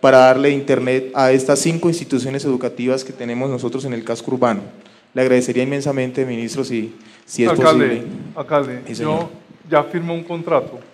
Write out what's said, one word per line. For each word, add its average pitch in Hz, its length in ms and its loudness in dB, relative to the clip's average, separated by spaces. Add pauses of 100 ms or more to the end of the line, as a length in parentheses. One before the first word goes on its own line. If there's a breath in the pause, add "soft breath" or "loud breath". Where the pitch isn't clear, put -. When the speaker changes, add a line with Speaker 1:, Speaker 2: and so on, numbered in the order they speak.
Speaker 1:
para 131 180 8
darle 131 300 6
internet 131 640 0
a 131 180 4
estas 135 280 2
cinco 165 300 0
instituciones 135 560 -4
educativas 127 580 -2
que 131 100 -14
tenemos 123 380 -6
nosotros 127 340 -6
en 127 80 -6
el 117 100 -8
casco - 280 -6
urbano. 120 300 0 (520 soft breath)
Le 131 80 0
agradecería 123 420 2
inmensamente, 135 640 -2
ministro, 117 380 -6
si, 113 320 -6 (300 loud breath)
si - 180 -2
es 170 60 4
Speaker 2:
Alcalde, 139 380 4
Speaker 1:
posible. 117 200 -4 (280)
Speaker 2:
alcalde, 139 520 -2
Speaker 1:
Sí, 117 80 -10
señor. 156 240 -2
Speaker 2:
yo 170 120 -8 (380)
ya 151 140 4
firmé 170 300 -6
un 165 100 -8
contrato 165 560 -4 (140)